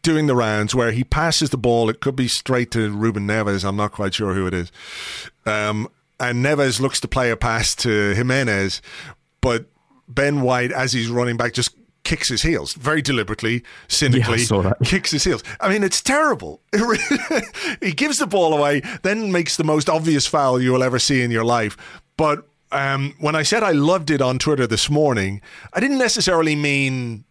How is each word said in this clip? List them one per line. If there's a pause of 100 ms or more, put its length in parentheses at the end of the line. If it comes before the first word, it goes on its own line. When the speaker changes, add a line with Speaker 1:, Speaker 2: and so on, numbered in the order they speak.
Speaker 1:
doing
the
rounds
where
he
passes
the
ball.
It
could
be
straight
to
Ruben
Neves.
I'm
not
quite
sure
who
it
is. (760)
Um, (320)
and
Neves
looks
to
play
a
pass
to
Jimenez, (600)
but (400)
Ben
White,
as
he's
running
back,
just (300)
kicks
his
heels
very
deliberately, (240)
cynically,
Speaker 2:
Yeah,
I
saw
that.
Speaker 1:
kicks
his
heels. (180)
I
mean,
it's
terrible.
<laughs>
It
really, (380)
he
gives
the
ball
away, (200)
then
makes
the
most
obvious
foul
you
will
ever
see
in
your
life. (400)
But, (240)
um,
when
I
said
I
loved
it
on
Twitter
this
morning, (320)
I
didn't
necessarily
mean